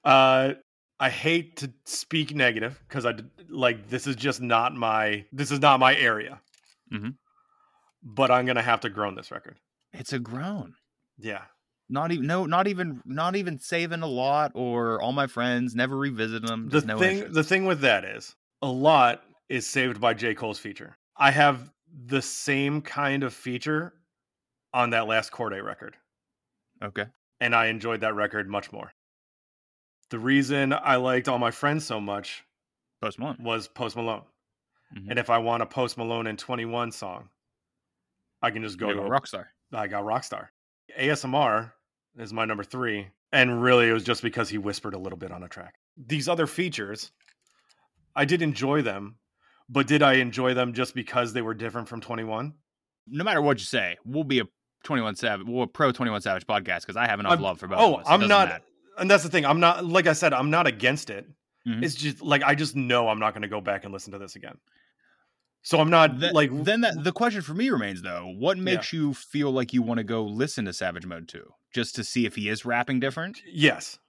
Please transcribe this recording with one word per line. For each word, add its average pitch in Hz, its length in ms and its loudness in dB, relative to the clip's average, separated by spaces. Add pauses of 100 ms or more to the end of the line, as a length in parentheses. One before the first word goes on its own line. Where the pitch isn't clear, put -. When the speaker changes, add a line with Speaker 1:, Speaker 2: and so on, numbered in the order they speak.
Speaker 1:
Uh, 131 480 6 (480)
I 131 100 2
hate 165 480 -2
to 135 140 -10 (120)
speak - 500 -4
negative 123 540 0
'cause 123 180 -4
I 117 60 2
d-, 110 120 -10 (240)
like, 117 400 0
this 123 180 -6
is 135 80 -2
just 123 260 -2
not 120 340 2
my, 110 580 0
this 139 180 -6
is 143 100 0
not 139 200 6
my 131 160 8
area. 113 440 0 (520)
Speaker 2:
Mm-hmm. 104 180 -8 (920)
Speaker 1:
But 123 280 0
I'm 123 160 4
gonna 120 160 0
have 117 180 2
to 113 100 -6
groan 101 240 -4
this - 160 -16
record. - 260 -16 (360)
Speaker 2:
It's - 200 -12
a 135 60 -4
groan. 123 560 -10 (440)
Speaker 1:
Yeah. 104 240 -10 (460)
Speaker 2:
Not 156 240 -2
even, 147 140 -2
no, 180 180 0
not 175 240 0
even, 175 380 -4
not 160 300 -2
even 175 220 -4
saving 170 440 -4
a 160 40 -4
lot 139 480 0
or 120 460 -2
All 123 120 -2
My 139 140 0
Friends, 123 480 -2
never 131 220 0
revisit 113 460 -2
them. 113 240 -6
Speaker 1:
The - 60 -6
Speaker 2:
Just 147 140 2
no 110 120 -2
Speaker 1:
thing, 190 180 2
Speaker 2:
interest. 202 180 -8
Speaker 1:
the 156 100 4
thing 190 200 2
with 175 160 0
that 107 240 4
is, 104 320 -12 (240)
A 143 80 -4
Lot 127 540 6 (260)
is 127 180 -4
saved 127 340 0
by 117 120 4
J. 110 220 -2
Cole's 110 240 -6
feature. - 400 -16 (180)
I 139 140 6
have 139 400 2 (340)
the 131 160 -2
same 143 640 -2
kind 139 400 -2
of 127 100 -4
feature 151 600 -6 (800)
on 120 160 2
that 113 180 2
last 110 240 0
Cordae 101 320 -6
record. 107 320 -12 (880)
Speaker 2:
Okay. 104 220 -6 (340)
Speaker 1:
And 120 140 2
I 113 140 4
enjoyed 113 340 -4
that 110 120 -2
record 104 360 -2
much 101 220 -6
more. 104 200 -14 (1160)
The 117 80 -6
reason 135 560 2
I 139 220 2
liked 127 320 2
All 123 100 0
My 117 120 2
Friends 151 360 -2
so 110 120 -6
much 101 460 -8 (560)
Speaker 2:
Post 110 180 -8
Malone. 127 220 -8
Speaker 1:
was 113 280 -4
Post 113 280 -6
Malone. 113 260 -4 (720)
Speaker 2:
Mm-hmm. 98 160 -14
Speaker 1:
And 120 80 0
if 120 120 -2
I 117 80 6
want 117 240 2
a 110 40 0
Post 123 300 -4
Malone 113 300 -4
and 107 120 -6
Twenty-one 117 540 -6
song, - 380 -12 (1120)
I 120 80 0
can 110 120 -8
just 98 160 -10
go 107 100 -2
Speaker 2:
You 101 80 0
Speaker 1:
to 101 40 -4
Speaker 2:
got 98 60 -6
Speaker 1:
a 107 40 -4
Speaker 2:
Rockstar. 107 340 -4 (280)
Speaker 1:
I 107 140 -4
got 101 180 -6
Rockstar. 107 440 -6 (480)
A 131 140 0
S 139 140 -2
M 127 100 -4
R 117 380 2 (460)
is 110 160 -12
my 113 100 -2
number 107 200 -4
three. 110 440 -6 (240)
And 123 300 4
really, 123 260 8
it 113 40 6
was 110 120 0
just 117 180 -2
because 113 280 -2
he 104 80 -6
whispered 101 360 -6
a 95 40 -10
little 92 200 -10
bit 90 140 -12
on 90 100 -14
a 90 60 -16
track. 87 260 -18 (220)
These 147 320 -4
other 165 180 2
features, 113 680 -6 (1040)
I 143 80 2
did 165 160 2
enjoy 143 420 0
them, 101 340 -6 (520)
but 135 180 2
did 147 160 6
I 135 120 8
enjoy 127 400 2
them 123 180 0
just 123 220 -4
because 120 400 -2
they 120 80 -2
were 113 120 -4
different 110 340 -8
from 113 120 -10
Twenty-one? 113 540 -6 (520)
Speaker 2:
No 143 180 -6
matter 185 180 2
what 139 160 4
you 101 80 -10
say, 92 400 -2
we'll 143 180 -4
be 131 160 4
a 104 80 -4 (360)
Twenty-one 113 320 -2
Savage, 104 320 -2
well, 120 180 0
pro 131 260 2
Twenty-one 113 280 -2
Savage 95 260 -4
podcast, 90 400 -2
'cause 95 100 -8
I 120 100 2
have 104 140 0
enough 101 120 2
Speaker 1:
I'm, 170 100 4
Speaker 2:
love 92 160 -2
for 95 80 -10
both 92 140 -2
Speaker 1:
oh, 196 140 8
Speaker 2:
of - 60 -4
us. - 60 -10
It 143 60 -2
Speaker 1:
I'm 190 80 8
Speaker 2:
doesn't 107 80 4
Speaker 1:
not, 101 200 6
Speaker 2:
matter. 85 160 -8 (340)
Speaker 1:
and 185 120 0
that's 190 140 8
the 170 40 -6
thing. 151 160 2
I'm 151 160 4
not, 175 240 4
like 175 220 4
I 160 60 6
said, 151 200 2
I'm 135 180 0
not 165 160 4
against 123 440 0
it. 101 160 -12 (400)
Speaker 2:
Mm-hmm. 117 180 -2
Speaker 1:
It's 147 100 -4
just, 143 280 -6
like, 143 200 2
I 143 120 4
just 143 220 -2
know 120 320 2
I'm 107 100 0
not 107 160 0
gonna 107 140 -6
go 104 120 -4
back 98 240 -4
and 98 80 -12
listen 98 200 -14
to 101 60 -14
this 98 180 -16
again. - 200 -18 (1040)
So 156 180 4
I'm 156 100 4
not, 156 300 6
Speaker 2:
Th-, 170 120 0
Speaker 1:
like, 151 180 4 (140)
Speaker 2:
then 220 180 2
that, 165 200 0
the 175 100 0
question 214 300 -2
for 147 100 -10
me 226 160 -2
remains, 101 320 -2
though. 90 380 -10
What 180 180 2
Speaker 1:
Yeah. 185 60 -6
Speaker 2:
makes 185 300 -2
you 151 220 0
feel 143 360 -4
like 127 220 -2
you 123 100 2
wanna 113 220 -2
go 113 200 -4
listen 113 420 -4
to 92 60 -6
Savage 90 320 -6
Mode 85 240 -12
two - 240 -20 (220)
just 120 220 -4
to 113 80 -6
see 120 200 0
if 107 120 -4
he 104 120 -4
is 107 160 -4
rapping 123 360 0
different? 160 420 -6 (100)
Speaker 1:
Yes. 147 460 0 (100)